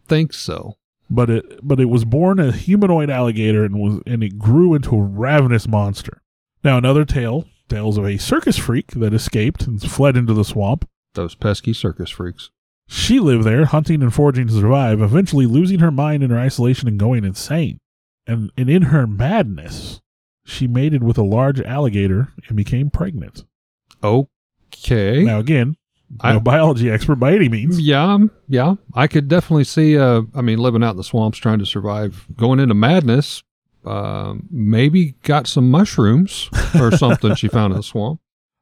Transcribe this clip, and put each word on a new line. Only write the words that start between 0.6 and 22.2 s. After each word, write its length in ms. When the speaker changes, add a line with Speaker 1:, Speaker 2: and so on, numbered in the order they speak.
Speaker 2:
But 200
it, 320
but 180
it 60
was 200
born 340
a 120
humanoid 580
alligator 560
and 140
was, 280
and 160
it 160
grew 340
into 220
a 60
ravenous 680
monster. 540
Now, 140
another 280
tale, 400
tales 280
of 80
a 120
circus 400
freak 360
that 200
escaped 540
and 140
fled 360
into 160
the 100
swamp. 460
Speaker 1:
Those 220
pesky 360
circus 380
freaks. 400
Speaker 2:
She 300
lived 260
there, 200
hunting 360
and 120
foraging 340
to 60
survive, 480
eventually 440
losing 340
her 120
mind 320
in 80
her 80
isolation 480
and 120
going 240
insane. 560
And, 320
and 120
in 140
her 240
madness, 920
she 220
mated 360
with 140
a 60
large 380
alligator 680